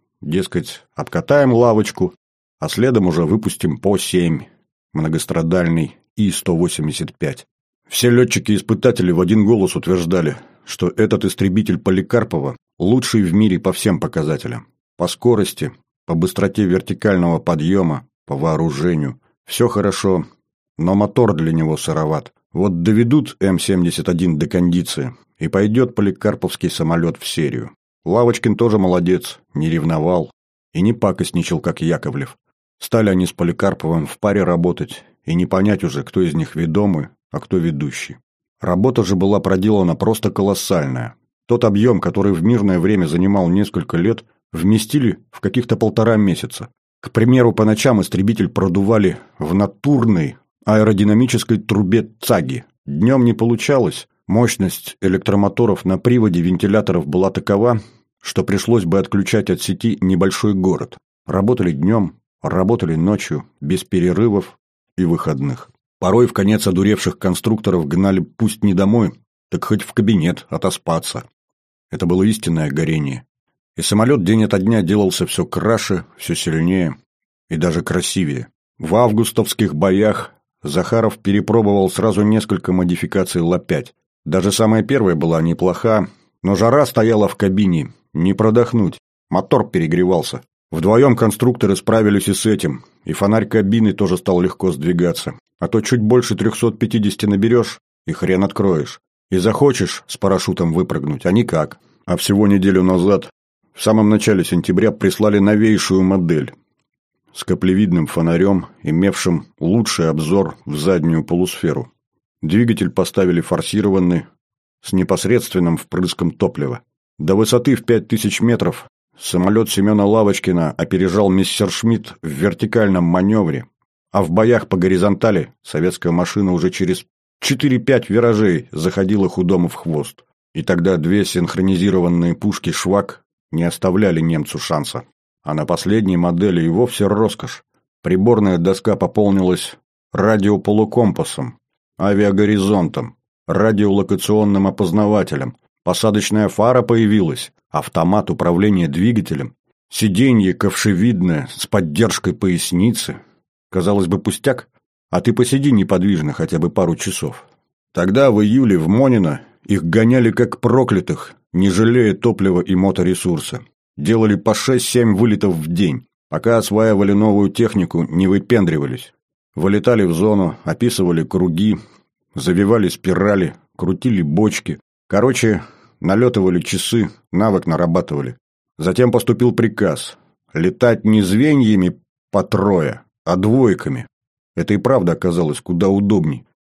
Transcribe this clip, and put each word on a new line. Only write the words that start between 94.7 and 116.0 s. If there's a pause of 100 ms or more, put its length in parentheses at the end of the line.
сдвигаться. (240)
А
то
чуть
больше
трёхсот
пятидесяти
наберёшь, (280)
и
хрен
откроешь. (300)
И
захочешь
с
парашютом
выпрыгнуть,
а
никак. (280)
А
всего
неделю
назад, (440)
в
самом
начале
сентября,
прислали
новейшую
модель (800)
с
каплевидным
фонарём, (140)
имевшим (120)
лучший
обзор (100)
в
заднюю
полусферу. (500)
Двигатель
поставили
форсированный, (560)
с
непосредственным
впрыском